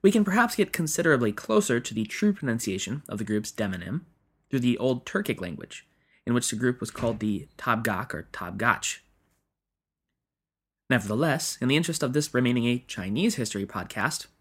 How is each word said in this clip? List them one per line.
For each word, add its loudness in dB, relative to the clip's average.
We 8
can 6
perhaps 2
get 2
considerably 4
closer 2
to -10
the 0
true 0
pronunciation -2
of -6
the -4
group's -2
demonym -4
through 0
the 2
Old 0
Turkic -2
language, -12
in 0
which 2
the -4
group 0
was -8
called -2
the -2
Tabgak -2
or -10
Tabgach. -2
Nevertheless, 0
in 0
the 4
interest 0
of 0
this 0
remaining 2
a 0
Chinese 0
history -4
podcast, -4